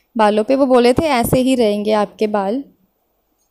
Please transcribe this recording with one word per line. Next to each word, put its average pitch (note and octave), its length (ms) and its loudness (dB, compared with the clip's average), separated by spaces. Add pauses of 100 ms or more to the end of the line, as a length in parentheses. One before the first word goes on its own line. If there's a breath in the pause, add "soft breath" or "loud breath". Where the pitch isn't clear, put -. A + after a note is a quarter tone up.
(180)
बालों G#3+ 260 0
पे। C4+ 120 0
वो C4+ 100 0
बोले B3 280 4
थे, E4 100 0
"ऐसे C4 360 0
ही B3+ 160 0
रहेंगे G#3 360 -2
आपके G#3+ 360 -2
बाल।" G#3+ 360 -4 (880)